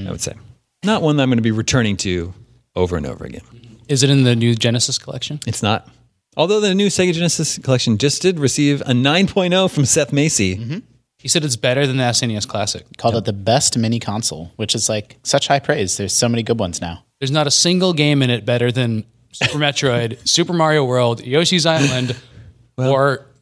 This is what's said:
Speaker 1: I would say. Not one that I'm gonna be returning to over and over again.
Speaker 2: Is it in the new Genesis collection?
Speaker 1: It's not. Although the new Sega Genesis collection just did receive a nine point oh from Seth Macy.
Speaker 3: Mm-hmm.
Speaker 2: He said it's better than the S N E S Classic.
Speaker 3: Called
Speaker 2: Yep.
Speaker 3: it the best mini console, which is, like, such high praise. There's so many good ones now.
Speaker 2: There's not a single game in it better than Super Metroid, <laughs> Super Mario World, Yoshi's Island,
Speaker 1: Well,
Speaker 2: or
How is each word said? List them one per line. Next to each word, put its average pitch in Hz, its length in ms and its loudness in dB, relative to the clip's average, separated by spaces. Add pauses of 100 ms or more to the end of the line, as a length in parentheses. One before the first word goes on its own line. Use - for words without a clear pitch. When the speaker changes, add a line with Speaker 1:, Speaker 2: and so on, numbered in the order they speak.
Speaker 1:
I - 60 -8
would - 100 -8
say. - 120 -8 (500)
Not 208 180 2
one 151 160 4
that 139 60 4
I'm 131 60 2
gonna 117 120 2
be 113 100 2
returning 110 460 2
to 90 360 -4 (420)
over 87 220 0
and 73 80 -4
over 80 200 -10
again. 76 160 -14 (460)
Speaker 2:
Is 135 160 0
it 139 60 4
in 139 140 4
the 123 120 4
new 117 180 2
Genesis 117 440 -2
collection? - 500 -10
Speaker 1:
It's - 160 -6
not. 107 240 -2 (480)
Although 185 240 2
the 202 160 2
new 202 120 2
Sega 180 260 2
Genesis 165 460 -2
collection 123 380 2
just 139 240 0
did 180 180 0
receive 143 460 0
a 131 80 0
nine 143 340 2
point 180 260 0
oh 185 140 4
from 147 180 0
Seth 147 260 0
Macy. 143 460 0
Speaker 3:
Mm-hmm. 120 220 -8 (400)
Speaker 2:
He 131 100 -8
said 151 160 0
it's 131 100 -4
better 135 320 0
than 127 100 0
the 131 60 0
S 120 180 0
N 117 100 0
E 107 40 -4
S 101 100 -6
Classic. 101 400 -6 (120)
Speaker 3:
Called 120 160 0
Speaker 2:
Yep. 113 100 -2
Speaker 3:
it - 20 -12
the 110 80 -2
best 113 440 2
mini 113 220 0
console, 101 580 -8
which 107 180 -2
is, 107 140 -2
like, 107 340 -6
such - 240 0
high 139 120 4
praise. 135 360 -2
There's 95 160 -4
so - 160 0
many 117 160 0
good 117 160 0
ones 87 220 -6
now. 85 240 -10 (160)
Speaker 2:
There's 135 100 -2
not 151 160 2
a 131 40 0
single 180 420 2
game 147 280 2
in 127 80 2
it 113 160 -2
better 120 280 2
than 117 320 -2 (260)
Super - 260 -4
Metroid, 123 600 0
<laughs> - 100 -14
Super 170 240 0
Mario 156 320 2
World, 123 420 0
Yoshi's 160 400 2
Island, 131 520 0 (600)
Speaker 1:
Well, 131 140 2
Speaker 2:
or 135 340 2 (160)